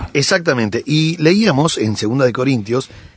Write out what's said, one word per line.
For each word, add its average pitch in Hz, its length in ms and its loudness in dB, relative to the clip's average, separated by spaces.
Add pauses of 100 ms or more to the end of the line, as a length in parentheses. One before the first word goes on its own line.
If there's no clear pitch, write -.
(140)
Exactamente. 139 720 0
Y 156 340 0
leíamos 165 600 2
en 107 180 -2
segunda 120 300 0
de 123 80 0
Corintios, 120 560 -2 (280)